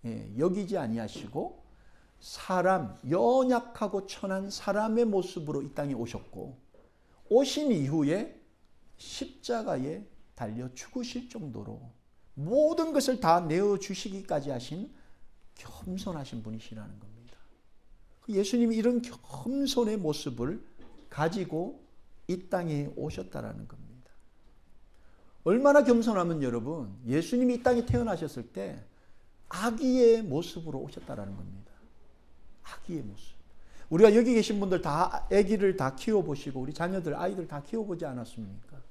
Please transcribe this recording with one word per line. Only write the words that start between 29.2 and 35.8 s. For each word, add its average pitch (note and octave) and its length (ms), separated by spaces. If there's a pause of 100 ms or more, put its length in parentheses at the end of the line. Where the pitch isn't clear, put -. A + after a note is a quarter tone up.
아기의 A#3 760
모습으로 D#3+ 560
오셨다라는 G2+ 560
겁니다. F#2+ 360 (920)
아기의 - 400
모습. G2+ 340 (520)
우리가 G3+ 260
여기 A#3+ 180
계신 G#3 260
분들 F#3+ 220
다 D#3+ 500
아기를 G3 460
다 C3+ 180